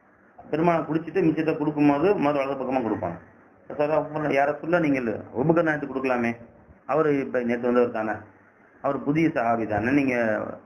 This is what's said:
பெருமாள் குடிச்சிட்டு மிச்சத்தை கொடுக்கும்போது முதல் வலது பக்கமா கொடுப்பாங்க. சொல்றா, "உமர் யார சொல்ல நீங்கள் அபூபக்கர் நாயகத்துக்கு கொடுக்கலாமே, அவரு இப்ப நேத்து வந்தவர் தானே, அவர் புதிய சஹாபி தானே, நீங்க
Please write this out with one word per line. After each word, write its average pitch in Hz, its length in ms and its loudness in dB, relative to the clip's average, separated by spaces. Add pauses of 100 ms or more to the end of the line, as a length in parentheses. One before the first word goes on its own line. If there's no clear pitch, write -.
(500)
பெருமாள் 165 320 2
குடிச்சிட்டு 160 400 -2
மிச்சத்தை 156 340 0
கொடுக்கும்போது 151 600 2
முதல் 143 300 0
வலது 139 180 -4
பக்கமா 127 120 -2
கொடுப்பாங்க. 98 420 -2 (500)
சொல்றா, 151 460 0
"உமர் 147 180 -2
யார 143 280 0
சொல்ல 170 180 0
நீங்கள் 131 420 0 (160)
அபூபக்கர் 160 260 4
நாயகத்துக்கு 147 320 -2
கொடுக்கலாமே, 123 420 0 (500)
அவரு 147 340 2
இப்ப 123 220 -2
நேத்து 120 300 0
வந்தவர் 123 180 4
தானே, 107 220 -4 (680)
அவர் 135 200 -2
புதிய 151 260 2
சஹாபி 117 380 0
தானே, 104 240 0
நீங்க 120 520 2 (240)